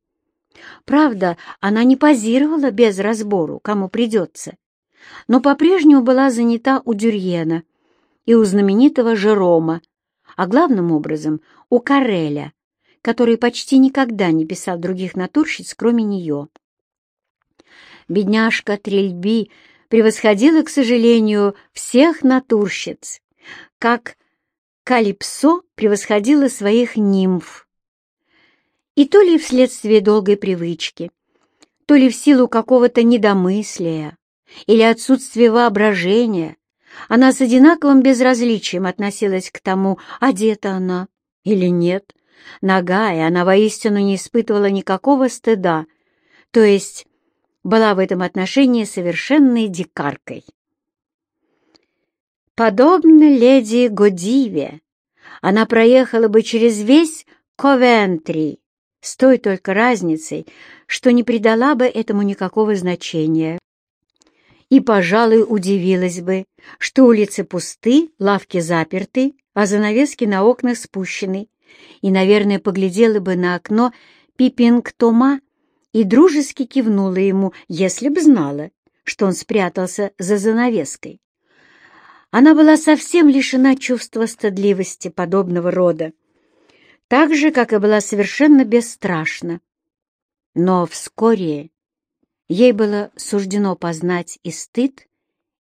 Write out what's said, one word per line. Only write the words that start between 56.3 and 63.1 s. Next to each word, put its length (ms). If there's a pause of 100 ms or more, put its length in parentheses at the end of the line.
через 380
весь 460 (300)
Ковентри, 1040 (400)
с 160
той 220
только 360
разницей, 720 (400)
что 240
не 140
придала 500
бы 120
этому 360
никакого 540
значения. 800 (1120)